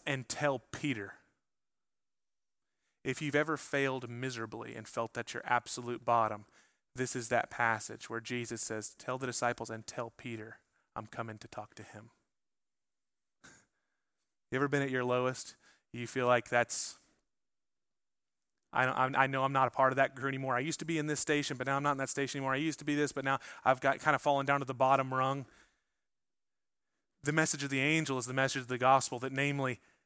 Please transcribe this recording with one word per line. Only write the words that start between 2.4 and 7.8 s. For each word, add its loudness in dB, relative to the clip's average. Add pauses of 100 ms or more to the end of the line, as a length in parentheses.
If -4
you've -2
ever 2
failed -2
miserably -8
and -12
felt -4
at -6
your -8
absolute -2
bottom, 2 (500)
this -2
is -4
that 4
passage -2